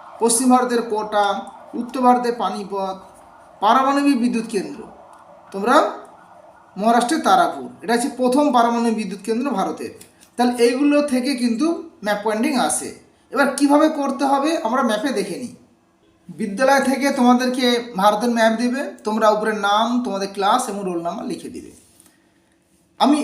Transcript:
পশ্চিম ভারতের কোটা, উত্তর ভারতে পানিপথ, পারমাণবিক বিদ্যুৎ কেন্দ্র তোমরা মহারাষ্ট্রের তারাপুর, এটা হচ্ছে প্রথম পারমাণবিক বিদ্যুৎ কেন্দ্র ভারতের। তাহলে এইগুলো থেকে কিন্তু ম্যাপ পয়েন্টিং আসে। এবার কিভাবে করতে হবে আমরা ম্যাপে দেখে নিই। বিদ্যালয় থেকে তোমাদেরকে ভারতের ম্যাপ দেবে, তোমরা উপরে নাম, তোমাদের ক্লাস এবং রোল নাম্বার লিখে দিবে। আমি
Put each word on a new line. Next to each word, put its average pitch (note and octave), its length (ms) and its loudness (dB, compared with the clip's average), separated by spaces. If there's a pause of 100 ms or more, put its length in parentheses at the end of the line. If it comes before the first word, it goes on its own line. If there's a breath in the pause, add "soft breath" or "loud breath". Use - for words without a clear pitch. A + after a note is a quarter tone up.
(220)
পশ্চিম A#3+ 320 2
ভারতের A#3+ 280 4 (100)
কোটা, G#3 340 0 (540)
উত্তর B3 280 -6
ভারতে B3 220 4 (120)
পানিপথ, F#3+ 560 -6 (680)
পারমাণবিক C4+ 600 4
বিদ্যুৎ A#3 300 -2
কেন্দ্র E3 260 -6 (760)
তোমরা G#3 220 0 (1040)
মহারাষ্ট্রের A#3+ 480 2
তারাপুর, D3+ 400 2 (160)
এটা G3+ 120 -2
হচ্ছে B3+ 140 -2 (100)
প্রথম B3+ 260 4 (100)
পারমাণবিক A#3 460 2
বিদ্যুৎ F#3+ 260 -8
কেন্দ্র A3+ 180 -2 (120)
ভারতের। D#3 340 -6 (440 soft breath)
তাহলে A#3+ 180 2 (120)
এইগুলো C#4+ 320 2 (160)
থেকে B3+ 180 0 (120)
কিন্তু A#3 220 0 (400)
ম্যাপ G#3 200 -2
পয়েন্টিং A3 280 -2 (140)
আসে। C#3+ 220 -4 (440 soft breath)
এবার C4 140 2 (100)
কিভাবে D4 300 4 (120)
করতে C#4 320 -4
হবে C#4 180 0 (180)
আমরা B3+ 220 0
ম্যাপে G#3+ 200 -2 (100)
দেখে F3+ 220 -6
নিই। A#2+ 120 -12 (840)
বিদ্যালয় C4 500 2
থেকে C4+ 180 0 (120)
তোমাদেরকে B3 460 2 (360)
ভারতের G#3+ 360 2
ম্যাপ A3+ 240 4
দেবে, B3 200 -2 (260)
তোমরা A3 280 2
উপরে G#3+ 180 -2 (140)
নাম, G#3+ 200 2 (180)
তোমাদের G3 300 -4
ক্লাস G#3 260 0 (100)
এবং G3+ 180 -8
রোল F3 180 -4
নাম্বার F#3 240 -8
লিখে - 240 -12
দিবে। - 160 -16 (1300 soft breath)
আমি C#4+ 200 4